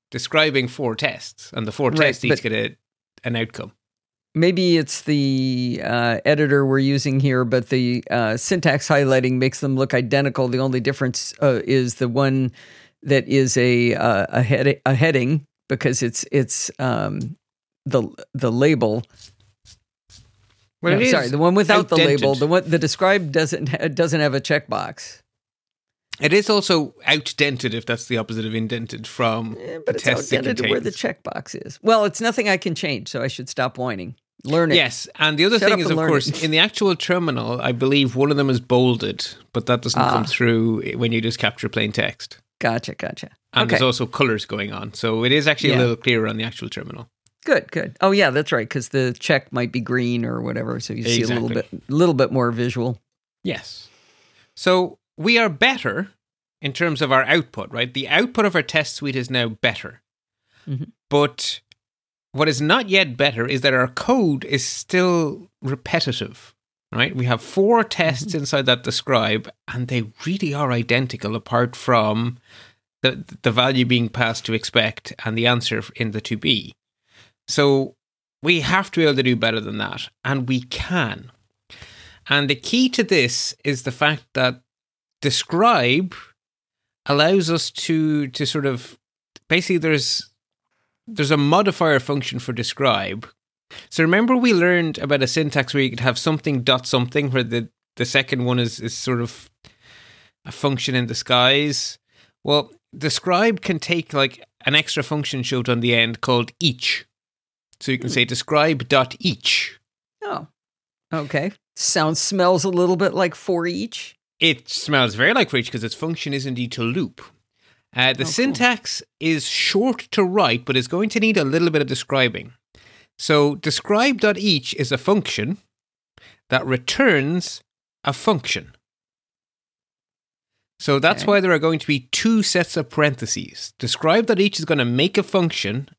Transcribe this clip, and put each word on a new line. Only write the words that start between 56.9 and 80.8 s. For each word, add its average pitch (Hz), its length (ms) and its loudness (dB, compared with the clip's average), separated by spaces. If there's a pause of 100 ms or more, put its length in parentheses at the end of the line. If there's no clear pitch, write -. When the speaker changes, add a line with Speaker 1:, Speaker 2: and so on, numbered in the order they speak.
Speaker 1:
of 135 100 2
our 131 120 6
output, 131 480 0
right? 123 220 -4
The 135 140 -6
output 247 380 2
of 190 100 0
our 165 60 2
test 151 340 -2
suite 139 200 -4
is 123 140 -4
now 123 200 0
better. - 520 -6 (640)
Speaker 2:
Mm-hmm. 135 180 -6 (240)
Speaker 1:
But - 520 -2 (720)
what 151 140 2
is 139 140 0
not 202 280 2
yet 180 280 2
better 120 300 0
is 131 140 -2
that 139 120 2
our 127 140 2
code 175 580 0
is 135 200 -2
still 180 840 -2 (120)
repetitive, 131 920 -4 (360)
right? 117 240 0
We 127 100 -2
have 120 160 2
four 220 420 4
tests 160 440 -2
Speaker 2:
Mm-hmm. 175 120 -4
Speaker 1:
inside 139 280 -2
that 123 160 2
describe, 110 680 0 (180)
and 123 200 -6
they 117 240 -4 (140)
really 170 280 -2
are 143 180 -2
identical 120 640 -2
apart 120 400 0
from 117 640 0 (640)
the, 131 220 -2 (180)
the 123 100 2
value 127 340 2
being 120 240 2
passed 113 360 -2
to 113 80 -2
expect - 600 -2 (120)
and 110 120 -4
the 117 100 2
answer 117 360 0 (120)
in 113 160 -4
the 107 100 -6
to - 160 -6
be. 113 380 -2 (720)
So 139 480 2 (480)
we 165 180 2
have 175 300 0
to - 80 -2
be 165 40 4
able 147 120 4
to 131 80 0
do 127 120 4
better 113 240 -2
than 107 200 -8
that, 95 300 -8 (140)
and 131 240 -2
we 127 140 0
can. 123 720 -6 (1000)